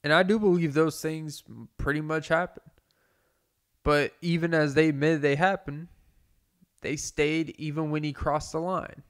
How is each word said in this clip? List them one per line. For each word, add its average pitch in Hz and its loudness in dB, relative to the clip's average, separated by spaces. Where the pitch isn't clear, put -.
And 147 2
I 170 6
do 202 4
believe 175 2
those 156 2
things 156 -6
pretty 147 -2
much 156 -4
happened. 170 -2
But 147 2
even 170 0
as 151 2
they 156 6
admitted 151 2
they 143 2
happened, 170 -2
they 143 -4
stayed 156 -2
even 156 -4
when 151 -2
he 151 -4
crossed 151 -4
the 160 -4
line. 175 -6